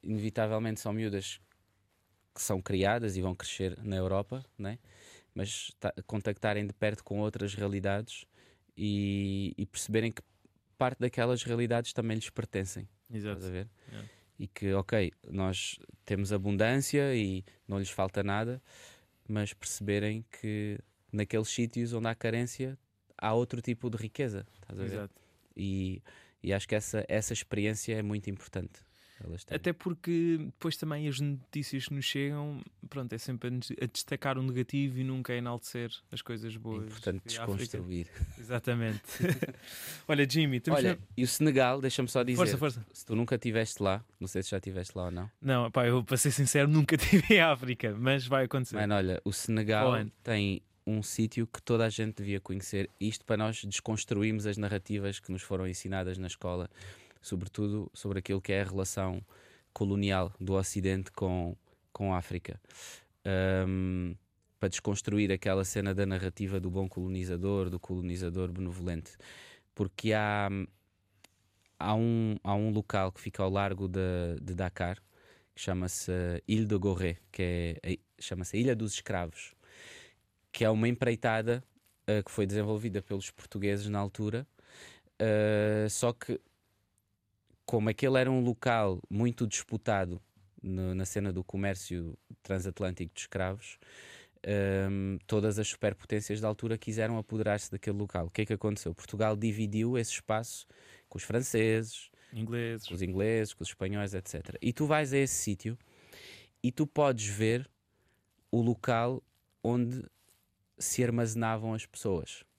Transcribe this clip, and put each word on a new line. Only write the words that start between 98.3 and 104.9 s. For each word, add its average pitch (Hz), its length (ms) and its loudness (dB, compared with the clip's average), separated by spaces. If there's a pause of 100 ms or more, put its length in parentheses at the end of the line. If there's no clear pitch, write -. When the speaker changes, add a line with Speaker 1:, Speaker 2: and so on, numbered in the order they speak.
Speaker 1:
que - 120 -2
é 107 40 0
que 113 80 0
aconteceu? 104 400 -2
Portugal 107 420 0
dividiu 110 600 0
esse 113 140 -2
espaço - 540 -4 (440)
com - 80 -10
os 95 60 -10
franceses, 110 840 0 (220)
Speaker 2:
Ingleses. 117 560 -4
Speaker 1:
com 90 60 -8
os 90 80 -2
ingleses, 107 520 2
com - 80 -10
os 82 60 -6
espanhóis, 101 460 -4
et 92 140 -6
cetera. - 340 -10
E 120 100 2
tu 151 140 0
vais 147 260 2